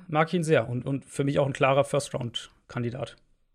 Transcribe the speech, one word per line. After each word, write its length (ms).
mag 200
ich 60
ihn 100
sehr. 240
Und, 180
und 200
für 180
mich 140
auch 80
ein 60
klarer 320
First-Round-Kandidat. 1300